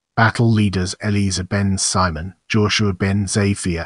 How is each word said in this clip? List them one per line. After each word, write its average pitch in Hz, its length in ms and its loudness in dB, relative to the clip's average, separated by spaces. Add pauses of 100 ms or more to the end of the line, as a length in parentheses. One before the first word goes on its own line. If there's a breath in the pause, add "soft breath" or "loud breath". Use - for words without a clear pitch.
(160)
Battle 113 360 2
leaders 95 500 0
Eleazar 98 420 -2
ben 98 340 0
Simon, 92 580 -2 (120)
Joshua 104 460 2
ben 98 320 0
Zaphir, 95 600 -2